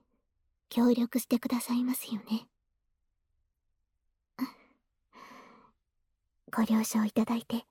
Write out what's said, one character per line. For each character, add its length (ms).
協 240
力 240
し 100
て 100
く 100
だ 120
さ 140
い 100
ま 80
す 220
よ 80
ね。 260
ご 140
了 180
承 220
い 80
た 140
だ 100
い 60
て、 280